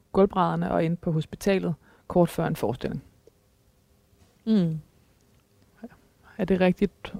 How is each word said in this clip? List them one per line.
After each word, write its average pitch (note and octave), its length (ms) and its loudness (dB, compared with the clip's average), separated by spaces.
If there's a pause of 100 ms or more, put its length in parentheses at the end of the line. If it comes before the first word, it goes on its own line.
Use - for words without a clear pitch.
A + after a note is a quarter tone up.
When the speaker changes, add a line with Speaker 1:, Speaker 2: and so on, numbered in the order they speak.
(120)
Speaker 1:
gulvbrædderne F3+ 600 2
og F3 140 2
endte E3+ 160 -2
på F3 100 -2
hospitalet F3 640 -2 (340)
kort F3 220 4
før D#3+ 180 -4
en D#3 80 -2
forestilling. - 480 -6 (1400)
Speaker 2:
Mm. F3 340 2 (1600)
Speaker 1:
Er G3 80 -4
det F3+ 160 0
rigtigt - 580 0